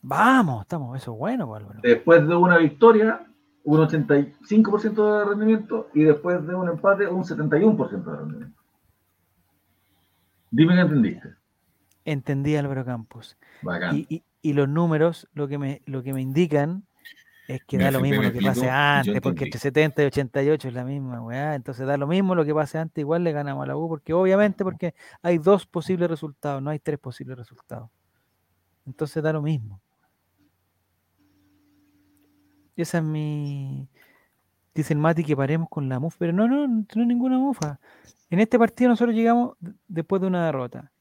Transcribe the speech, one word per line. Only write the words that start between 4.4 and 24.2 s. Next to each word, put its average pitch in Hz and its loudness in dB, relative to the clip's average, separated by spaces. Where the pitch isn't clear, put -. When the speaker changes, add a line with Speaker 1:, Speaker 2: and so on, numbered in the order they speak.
Speaker 2:
cinco 214 4
por 208 2
ciento 214 0
de 208 0
rendimiento, 214 0
y 151 4
después 156 2
de 180 -6
un 180 -4
empate, 190 2
un 180 -2
setenta 151 0
y 190 4
uno 214 6
por - -2
ciento 90 -10
de 73 -10
rendimiento. 76 -14
Dime 160 6
que 180 6
entendiste. 143 0
Speaker 1:
Entendí, 143 -2
Álvaro 135 -4
Campos. 117 -12
Speaker 2:
Bacán. - -4
Speaker 1:
Y, 151 -6
y, 160 -10
y 151 -2
los 139 2
números, 160 0
lo 147 -6
que 143 -8
me, 139 -8
lo 135 -10
que 135 -8
me 131 -6
indican 151 0
es 131 -10
que - -6
Speaker 3:
Me 127 2
Speaker 1:
da 139 2
lo 135 0
Speaker 3:
fui, 131 0
Speaker 1:
mismo 135 0
Speaker 3:
me 127 2
Speaker 1:
lo 120 -2
que 123 -6
Speaker 3:
explico, 135 0
Speaker 1:
pase 127 -2
Speaker 3:
yo 127 0
Speaker 1:
antes, 143 2
porque 135 -2
Speaker 3:
entendí. 143 -4
Speaker 1:
entre 117 -10
setenta 147 0
y 143 4
ochenta 139 -2
y 139 2
ocho 143 -2
es 120 -10
la 127 -8
misma, 131 -10
weá. 135 -6
Entonces 131 -10
da 139 -2
lo 139 -4
mismo 185 0
lo 165 2
que 151 -2
pase 151 -2
antes, 160 -6
igual 165 -2
le 165 0
ganamos 139 -6
a - -8
la 135 -6
U, 160 -6
porque 160 -6
obviamente, 190 2